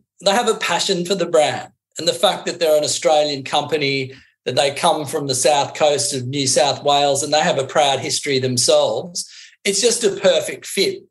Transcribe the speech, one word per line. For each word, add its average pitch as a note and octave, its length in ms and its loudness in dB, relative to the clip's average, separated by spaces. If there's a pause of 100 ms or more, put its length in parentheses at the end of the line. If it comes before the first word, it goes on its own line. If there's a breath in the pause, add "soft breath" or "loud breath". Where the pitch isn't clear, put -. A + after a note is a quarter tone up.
(240)
they G3 60 4
have A3 180 2
a G#3+ 60 2
passion F3 500 -2
for F#3+ 120 -2
the E3+ 100 -2
brand. D3 460 0 (260)
And D#3+ 80 -4
the E3+ 60 0
fact F3+ 340 -2
that - 140 -8
they're D#3 180 4
an D3+ 60 0
Australian D3+ 580 0
company, C#3 720 -2 (320 loud breath)
that - 100 -4
they C#3 160 2
come D#3 340 0
from C#3+ 220 -4
the C3+ 80 -2
south C#3+ 400 0
coast D3 400 0
of B2 140 -4
New C#3 180 -2
South C#3 380 0
Wales C#3+ 400 2
and D3 100 -2
they D#3 60 4
have E3 180 0
a C3+ 80 -2
proud C#3 320 2
history C#3 400 -2
themselves, C3 920 0 (360 loud breath)
it's G3 160 0
just A#3 240 0
a G3 60 4
perfect D#3+ 540 0
fit. - 460 -2